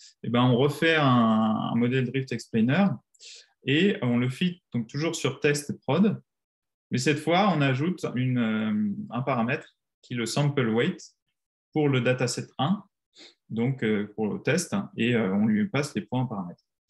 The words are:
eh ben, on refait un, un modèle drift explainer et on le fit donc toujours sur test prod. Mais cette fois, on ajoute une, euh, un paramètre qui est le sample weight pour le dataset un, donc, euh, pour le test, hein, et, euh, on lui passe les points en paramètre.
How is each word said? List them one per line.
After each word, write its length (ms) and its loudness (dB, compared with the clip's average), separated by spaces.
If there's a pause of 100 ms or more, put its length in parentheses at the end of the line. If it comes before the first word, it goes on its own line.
(240)
eh 60 -6
ben, 140 2
on 120 4
refait 400 2
un, 80 2
un 720 2
modèle 300 0
drift 260 -2
explainer 540 0 (800)
et 360 2
on 160 0
le 120 0
fit 340 -4 (100)
donc 140 -4
toujours 280 -4
sur 260 -4
test 400 0
prod. 400 2 (680)
Mais 80 -2
cette 200 0
fois, 340 2
on 60 0
ajoute 460 0 (100)
une, 220 0
euh, 520 0 (200)
un 140 -4
paramètre 520 -4 (280)
qui 100 -12
est 40 -4
le 100 -2
sample 420 0
weight 320 0 (720)
pour 160 2
le 120 2
dataset 460 -2 (120)
un, 240 -2 (680)
donc, 340 -2
euh, 320 -2
pour 160 -2
le 100 -6
test, 320 -2
hein, 220 -4
et, 200 0
euh, 180 0
on 140 2
lui 200 0
passe 280 -4
les 60 -6
points 200 -4
en 60 -4
paramètre. 360 -10 (260)